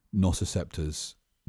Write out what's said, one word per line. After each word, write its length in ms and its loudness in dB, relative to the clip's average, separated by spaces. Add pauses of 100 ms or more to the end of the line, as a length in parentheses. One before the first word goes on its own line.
(160)
nociceptors 1000 0 (340)